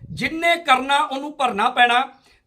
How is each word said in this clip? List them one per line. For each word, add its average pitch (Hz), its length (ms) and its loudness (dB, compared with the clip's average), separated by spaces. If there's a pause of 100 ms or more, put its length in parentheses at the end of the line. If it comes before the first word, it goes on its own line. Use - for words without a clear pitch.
(120)
ਜਿੰਨੇ 320 460 -2
ਕਰਨਾ 277 420 2
ਉਹਨੂੰ 294 320 -4
ਭਰਨਾ 226 380 0
ਪੈਣਾ, 247 320 2 (440)